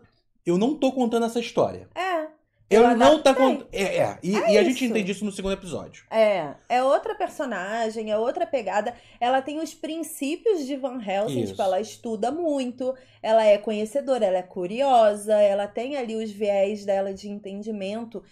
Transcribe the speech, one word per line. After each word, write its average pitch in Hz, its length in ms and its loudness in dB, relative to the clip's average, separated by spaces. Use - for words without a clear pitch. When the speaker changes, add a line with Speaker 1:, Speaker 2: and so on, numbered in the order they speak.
Speaker 1:
Eu 175 120 2
não 240 220 2
tô 269 140 2
contando 233 320 0
essa 233 160 -4
história. 98 520 -2
Speaker 2:
É. 370 220 -4
Speaker 1:
Eu 214 140 8
Speaker 2:
Eu 247 160 6
Speaker 1:
não 285 240 6
tá - 80 4
Speaker 2:
adaptei. 262 160 4
Speaker 1:
cont-, - 140 -16
é, 190 260 -2
é. 110 260 0
E, 185 120 0
Speaker 2:
É 208 180 2
Speaker 1:
e 208 40 8
a - 60 6
gente 302 140 2
Speaker 2:
isso. 262 80 0
Speaker 1:
entende 220 260 0
isso 202 120 -8
no 208 80 -4
segundo 196 220 -6
episódio. 135 560 -10
Speaker 2:
É. 202 460 0
É 247 160 0
outra 277 300 2
personagem, 220 1000 -6
é 208 60 0
outra 277 300 -2
pegada. 214 480 -2
Ela 254 200 2
tem 294 200 -6
os 320 160 -8
princípios 320 880 -4
de 277 100 -6
Van 254 240 -8
Helsing, 202 420 -2
Speaker 1:
Isso. 202 100 -4
Speaker 2:
tipo, 202 100 -4
ela 190 180 0
estuda 220 520 -6
muito, 262 640 -4
ela 220 240 4
é 208 140 6
conhecedora, 220 640 -2
ela 185 140 2
é - 20 -2
curiosa, 208 1000 2
ela 202 280 2
tem 240 280 -6
ali 233 200 -6
os 220 160 -6
viés 202 520 0
dela 196 300 -2
de 202 160 -14
entendimento 202 1040 -8